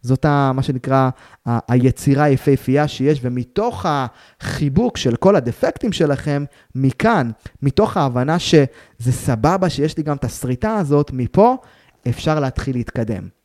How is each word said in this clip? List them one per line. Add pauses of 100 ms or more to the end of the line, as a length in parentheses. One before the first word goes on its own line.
זאת
ה-,
מה
שנקרא, (380)
ה-,
היצירה
היפהפייה
שיש,
ומתוך
החיבוק
של
כל
הדפקטים
שלכם, (300)
מכאן, (320)
מתוך
ההבנה
שזה
סבבה
שיש
לי
גם
את
הסריטה
הזאת,
מפה (520)
אפשר
להתחיל
להתקדם. (160)